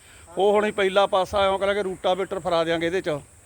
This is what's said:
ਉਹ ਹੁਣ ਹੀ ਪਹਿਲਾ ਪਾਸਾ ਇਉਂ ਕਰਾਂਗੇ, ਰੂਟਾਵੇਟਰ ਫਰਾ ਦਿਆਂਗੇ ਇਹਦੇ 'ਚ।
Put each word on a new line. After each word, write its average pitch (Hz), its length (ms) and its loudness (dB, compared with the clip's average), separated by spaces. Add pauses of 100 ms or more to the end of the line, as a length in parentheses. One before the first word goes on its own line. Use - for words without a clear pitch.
(360)
ਉਹ 196 160 2
ਹੁਣ 208 120 4
ਹੀ 214 60 0
ਪਹਿਲਾ 196 360 2
ਪਾਸਾ 196 400 0
ਇਉਂ 190 120 0
ਕਰਾਂਗੇ, 202 240 -2
ਰੂਟਾਵੇਟਰ 185 560 -2
ਫਰਾ 165 260 0
ਦਿਆਂਗੇ 165 220 0
ਇਹਦੇ 180 140 -2
'ਚ। 165 180 -4 (280)